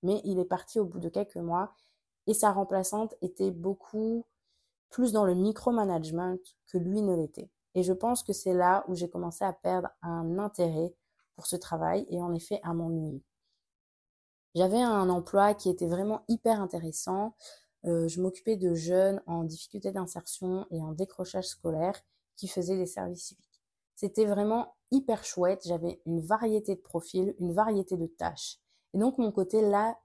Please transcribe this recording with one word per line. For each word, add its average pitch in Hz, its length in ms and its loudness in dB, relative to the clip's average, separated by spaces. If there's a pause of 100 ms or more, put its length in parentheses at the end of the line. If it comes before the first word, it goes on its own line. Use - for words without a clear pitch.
Mais 196 220 0
il 190 140 0
est 180 80 0
parti 185 340 -2
au 202 60 2
bout 175 140 -8
de 170 100 -4
quelques 202 260 -4
mois 175 380 -2 (520)
et 220 60 4
sa 208 200 6
remplaçante 196 680 0
était 190 300 -2
beaucoup 214 720 -4 (640)
plus 247 240 2
dans 208 120 4
le 185 100 4
micromanagement 185 1000 0 (320)
que 185 100 -2
lui 185 240 0
ne 190 120 2
l'était. 160 360 -4 (240)
Et 185 80 2
je 180 100 2
pense 233 300 0
que - 100 -4
c'est 190 220 0
là 180 340 4
où 185 60 -2
j'ai 175 160 -4
commencé 175 340 -6
à 190 80 0
perdre 180 380 -2 (100)
un 170 380 -4
intérêt 175 560 0 (400)
pour - 120 -10
ce 180 100 -2
travail 170 520 -2
et 175 140 -4
en 175 120 -2
effet 202 280 -4
à 170 100 -4
m'ennuyer. 165 500 -4 (1300)
J'avais 185 260 4
un 208 300 4
emploi 196 420 4
qui 202 160 -2
était 180 180 0
vraiment 190 420 -2
hyper 226 340 2
intéressant. 185 720 -4 (500)
Euh, 165 240 2
je 170 140 -2
m'occupais 185 340 -2
de 180 180 2
jeunes 185 520 2
en 170 180 -2
difficulté 185 480 -8
d'insertion 185 800 -6
et 165 100 -4
en 156 120 -6
décrochage 185 560 -6
scolaire 170 520 -4 (360)
qui 190 120 -10
faisaient 185 300 -2
des 180 80 0
services 180 400 -8
civiques. - 360 -20 (340)
C'était 202 280 2
vraiment 208 520 0 (140)
hyper 262 340 2
chouette. 180 420 0
J'avais 170 400 -2
une 165 140 0
variété 214 540 2
de 185 60 -14
profils, 185 580 -2
une 175 140 -2
variété 196 440 2
de 165 100 -2
tâches. - 520 -8 (360)
Et 180 40 0
donc, 254 200 0
mon 220 140 0
côté 196 280 2
là 208 440 2